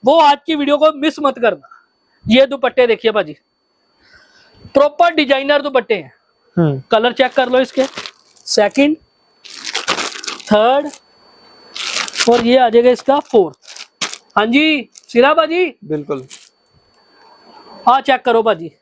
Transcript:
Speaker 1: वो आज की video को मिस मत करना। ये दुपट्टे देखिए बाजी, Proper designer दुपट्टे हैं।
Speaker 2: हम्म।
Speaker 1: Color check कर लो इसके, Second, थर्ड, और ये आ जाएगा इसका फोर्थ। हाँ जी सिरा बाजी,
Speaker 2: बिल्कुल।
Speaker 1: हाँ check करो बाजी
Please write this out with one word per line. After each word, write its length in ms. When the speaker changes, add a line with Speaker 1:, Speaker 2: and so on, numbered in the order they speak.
Speaker 1:
वो 160
आज 260
की 80
video 220
को 160
मिस 280
मत 180
करना। 300
ये 180
दुपट्टे 400
देखिए 240
बाजी, 260
Proper 400
designer 480
दुपट्टे 320
हैं। 180
Speaker 2:
हम्म। 320
Speaker 1:
Color 220
check 200
कर 160
लो 120
इसके, 240
Second, 500
थर्ड, 360
और 160
ये 120
आ 100
जाएगा 220
इसका 280
फोर्थ। 380
हाँ 80
जी 480
सिरा 400
बाजी, 500
Speaker 2:
बिल्कुल। 420
Speaker 1:
हाँ 120
check 240
करो 180
बाजी 400